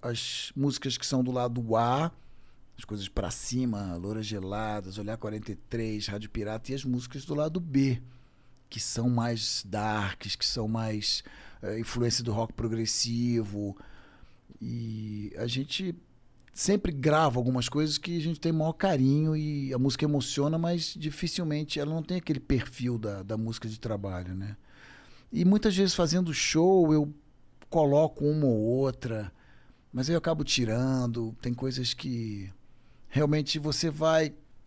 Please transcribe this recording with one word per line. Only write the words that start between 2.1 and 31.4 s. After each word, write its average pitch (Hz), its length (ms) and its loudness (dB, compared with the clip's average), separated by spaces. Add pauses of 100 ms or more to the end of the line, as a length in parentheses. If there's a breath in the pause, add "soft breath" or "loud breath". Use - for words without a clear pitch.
as - 60 -14
coisas 101 240 -8
pra 98 240 -2
cima, 104 640 -2
Louras 104 300 -4
Geladas, 104 680 -4
Olhar 107 200 -6
quarenta 107 340 -6
e 98 60 -6
três, 110 500 -4
Rádio 104 240 -6
Pirata, 110 400 -4
e 135 40 -4
as 139 100 -6
músicas 127 400 -4
do 160 100 -4
lado 156 240 0
B, 135 420 2 (720 soft breath)
que - 80 -12
são 120 320 0
mais 117 560 0
darks, 104 720 -2
que - 100 -2
são 110 220 -2
mais, 110 560 -2 (360 loud breath)
é, 107 200 -4
influência 120 420 0
do 117 100 -2
rock 113 200 -2
progressivo. 113 1200 0 (840 loud breath)
E 110 760 -6
a 107 100 -4
gente 143 480 -4 (600)
sempre - 360 2
grava 147 480 4
algumas 123 300 2
coisas 151 300 0
que 170 180 -4
a 165 40 0
gente 156 200 -2
tem 165 120 2
maior 160 200 2
carinho 156 640 4
e 147 380 -2
a 123 40 0
música 135 260 2
emociona, 143 520 2
mas 170 400 -2
dificilmente 151 840 -4
ela 147 140 -2
não 160 100 -2
tem 180 140 -4
aquele 156 240 -2
perfil 123 580 0
da, 101 240 -6
da 104 140 -4
música 113 320 -4
de 110 100 -8
trabalho, 95 560 -6
né? 101 220 -6 (720 loud breath)
E - 140 2
muitas 208 320 6
vezes 190 180 4
fazendo 170 380 2
show 170 600 6
eu 147 200 4 (560)
coloco 151 560 4
uma 151 220 4
ou 117 120 4
outra, 117 720 0 (600 soft breath)
mas 131 160 -2
eu 170 80 4
acabo 156 260 0
tirando, 120 1000 0